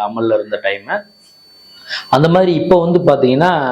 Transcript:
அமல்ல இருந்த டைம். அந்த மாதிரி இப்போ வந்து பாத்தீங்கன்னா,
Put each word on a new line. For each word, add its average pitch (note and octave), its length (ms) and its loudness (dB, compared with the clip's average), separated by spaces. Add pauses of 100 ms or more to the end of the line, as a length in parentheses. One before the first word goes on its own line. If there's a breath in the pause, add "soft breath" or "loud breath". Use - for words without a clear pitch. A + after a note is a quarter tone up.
அமல்ல A2 380 -2
இருந்த G#2 240 -8
டைம். G2+ 280 -6 (1160 loud breath)
அந்த C#3+ 220 2
மாதிரி F3+ 240 2
இப்போ E3+ 240 2
வந்து E3+ 220 0
பாத்தீங்கன்னா, C#3 500 2 (220)